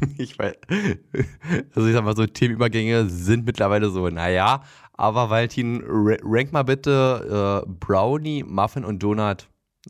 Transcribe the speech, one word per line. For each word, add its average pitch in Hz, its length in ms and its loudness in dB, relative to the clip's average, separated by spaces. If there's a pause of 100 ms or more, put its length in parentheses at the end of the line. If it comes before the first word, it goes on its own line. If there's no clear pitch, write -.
<laughs> 143 180 -4
ich 127 200 -10
wei-, 104 180 -4 (1160)
also 113 140 2
ich 113 60 4
sag 117 100 2
mal 107 120 0
so, 110 100 2
Themenübergänge 113 840 0
sind 92 360 2
mittlerweile 104 460 2
so, 92 180 0
naja, 92 540 2 (320)
aber 110 360 0
Valentin, 117 560 -2
ra-, 104 360 2
rank 123 300 0
mal 147 100 2
bitte, 131 1040 0
äh, 92 40 -12
Brownie, 131 720 0
Muffin 104 420 -2
und 95 180 -6
Donut. 104 460 -2 (420)